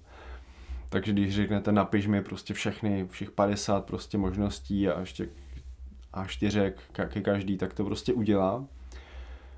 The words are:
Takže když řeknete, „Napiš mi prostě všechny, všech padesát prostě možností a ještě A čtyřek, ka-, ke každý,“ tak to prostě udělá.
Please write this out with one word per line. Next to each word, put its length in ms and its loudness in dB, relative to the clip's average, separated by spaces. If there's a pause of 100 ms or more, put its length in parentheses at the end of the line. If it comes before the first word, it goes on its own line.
(880)
Takže 240 0
když 220 4
řeknete, 380 2
„Napiš 340 4
mi 160 4
prostě 320 -8
všechny, 560 0
všech 200 -10
padesát 540 2
prostě 340 -4
možností 720 0
a 120 2
ještě 280 -6 (840)
A 140 -4
čtyřek, 540 2 (120)
ka-, 160 -2
ke 120 -2
každý,“ 360 2
tak 180 -2
to 100 0
prostě 280 0
udělá. 520 4 (920)